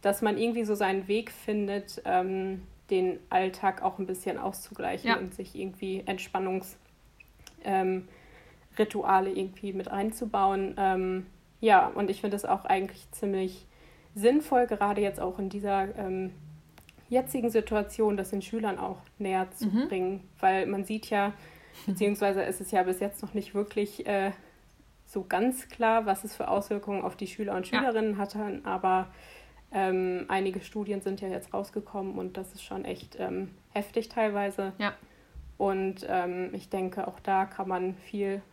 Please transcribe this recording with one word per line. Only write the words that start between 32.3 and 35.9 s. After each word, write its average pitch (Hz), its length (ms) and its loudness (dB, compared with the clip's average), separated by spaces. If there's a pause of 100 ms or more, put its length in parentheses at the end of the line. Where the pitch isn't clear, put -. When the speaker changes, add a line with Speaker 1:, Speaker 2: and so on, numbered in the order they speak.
Speaker 1:
das 190 160 -10
ist 196 100 -16
schon 190 220 -8
echt, - 340 -10
ähm, 185 300 -4 (220)
heftig 220 380 -2
teilweise. 202 680 0
Speaker 2:
Ja. 208 160 -2 (640)
Speaker 1:
Und, 190 500 0